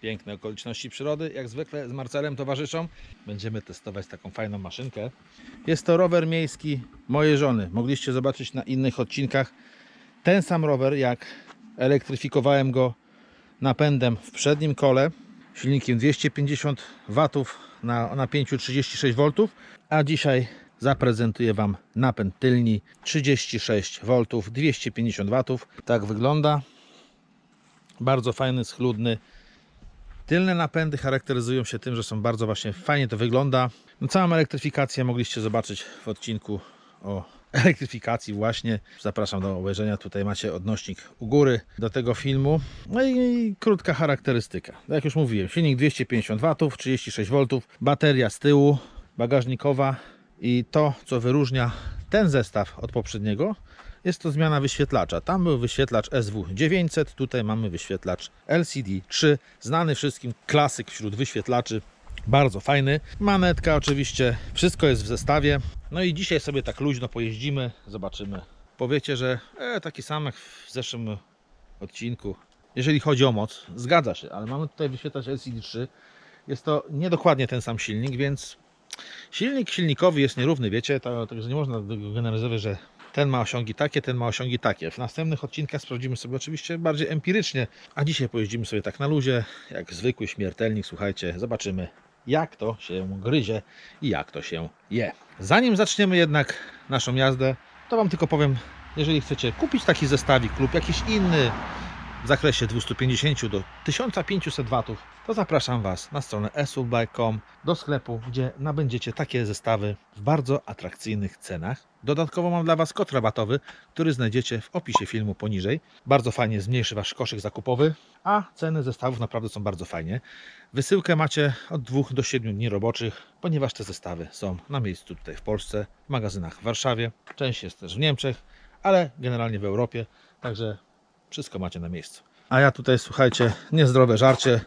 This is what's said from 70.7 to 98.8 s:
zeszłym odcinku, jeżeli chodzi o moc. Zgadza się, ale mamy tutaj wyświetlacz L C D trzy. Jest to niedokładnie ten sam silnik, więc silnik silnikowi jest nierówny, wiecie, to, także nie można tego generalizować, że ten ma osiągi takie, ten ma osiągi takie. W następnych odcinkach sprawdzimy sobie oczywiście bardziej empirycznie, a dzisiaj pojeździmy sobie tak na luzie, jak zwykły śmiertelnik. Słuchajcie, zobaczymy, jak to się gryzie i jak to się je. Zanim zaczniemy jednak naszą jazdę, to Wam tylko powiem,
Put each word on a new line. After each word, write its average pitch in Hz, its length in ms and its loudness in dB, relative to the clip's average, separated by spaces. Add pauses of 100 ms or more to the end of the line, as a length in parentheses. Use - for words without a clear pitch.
zeszłym 117 460 -8 (640)
odcinku, 104 560 -8 (400)
jeżeli 143 240 4
chodzi 139 260 4
o 127 60 6
moc. 107 340 -4 (100)
Zgadza 123 400 2
się, - 160 -14
ale 104 140 -10
mamy 139 220 -4
tutaj 143 220 -4
wyświetlacz 131 380 -8
L 135 120 -4
C - 100 -12
D 117 120 -8
trzy. 117 260 -8 (600)
Jest 139 180 -6
to 151 240 0
niedokładnie 156 580 4
ten 123 140 -2
sam 117 180 -6
silnik, 120 380 -4
więc 139 400 -4 (760)
silnik 254 380 -2
silnikowi 165 520 4
jest 135 160 2
nierówny, 131 320 2
wiecie, 120 300 0
to, 117 280 -4
także 113 220 -8
nie 131 60 -4
można 131 260 -2
tego 104 320 -6
generalizować, 113 480 -2
że 101 160 -2 (360)
ten 143 160 2
ma 127 120 2
osiągi 113 340 -4
takie, 147 260 0
ten 123 160 -4
ma 120 100 -2
osiągi 120 320 -2
takie. 90 320 -2
W - 60 -14
następnych 156 460 -4
odcinkach 147 380 -6
sprawdzimy 127 360 -6
sobie 123 180 -8
oczywiście 156 420 -8
bardziej 160 300 0
empirycznie, 156 600 0 (280)
a 143 80 0
dzisiaj 147 260 0
pojeździmy 113 360 -2
sobie 104 160 -4
tak - 180 -8
na 139 80 0
luzie, 131 360 2 (280)
jak 92 220 -10
zwykły 107 340 -2
śmiertelnik. 107 580 -2
Słuchajcie, 95 520 -6
zobaczymy, 98 500 -4 (400)
jak 151 280 -2
to 110 240 -4
się 95 420 -8
gryzie 110 400 -2 (400)
i 143 80 -2
jak 73 220 -4
to 71 100 -10
się 82 280 -8 (220)
je. 110 200 -2 (280)
Zanim 208 360 4
zaczniemy 190 420 2
jednak 151 360 4 (360)
naszą 127 260 0
jazdę, 131 400 2 (340)
to 233 80 2
Wam 208 120 4
tylko 160 180 0
powiem, 147 280 4 (420)